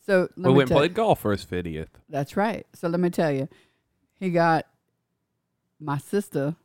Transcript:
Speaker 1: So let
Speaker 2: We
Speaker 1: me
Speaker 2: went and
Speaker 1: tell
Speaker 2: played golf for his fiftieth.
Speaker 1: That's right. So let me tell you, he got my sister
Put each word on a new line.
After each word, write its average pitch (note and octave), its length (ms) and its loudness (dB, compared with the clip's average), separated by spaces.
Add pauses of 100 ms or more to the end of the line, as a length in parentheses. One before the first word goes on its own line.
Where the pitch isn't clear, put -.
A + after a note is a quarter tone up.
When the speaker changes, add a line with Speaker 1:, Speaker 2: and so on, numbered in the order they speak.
Speaker 1:
So F#3 300 2
let - 0 -
Speaker 2:
We F3 80 -12
Speaker 1:
me - 60 4
Speaker 2:
went C#3 100 6
and C3 80 4
Speaker 1:
tell E3 100 4
Speaker 2:
played E3+ 160 2
golf G#3+ 260 2
for G#2+ 120 0
his G2 100 -4
fiftieth. E2 460 -6 (200)
Speaker 1:
That's C#3+ 280 -6
right. G#3 280 -4 (100)
So - 140 -8
let F3 120 -2
me F3 100 0
tell E3 220 0
you, C3+ 160 -4 (720)
he F#3+ 100 -4
got E3 360 2 (1120)
my C#3+ 180 -4
sister D#3 560 -4 (100)